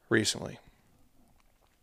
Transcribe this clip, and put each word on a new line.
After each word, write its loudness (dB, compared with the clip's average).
recently. 0